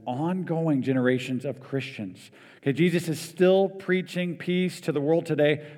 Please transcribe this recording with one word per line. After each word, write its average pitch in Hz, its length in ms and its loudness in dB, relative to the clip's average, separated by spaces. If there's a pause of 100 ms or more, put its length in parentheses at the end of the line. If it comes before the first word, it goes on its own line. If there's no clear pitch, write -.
ongoing 160 720 0
generations 127 640 0
of 135 140 -6
Christians. 110 720 -8 (260)
Okay, 143 160 0
Jesus 170 340 2
is 156 120 -2
still 190 500 4
preaching 180 680 -4
peace 180 460 -2
to - 100 -2
the 143 100 -2
world 165 260 2
today 151 360 2 (140)